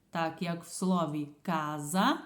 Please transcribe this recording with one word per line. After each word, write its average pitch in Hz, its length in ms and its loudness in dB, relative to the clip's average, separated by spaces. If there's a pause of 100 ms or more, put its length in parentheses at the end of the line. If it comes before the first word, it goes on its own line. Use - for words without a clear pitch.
(120)
так 160 300 0
як 170 220 -2
в - 40 -18
слові 160 600 0 (140)
«каза», 160 840 0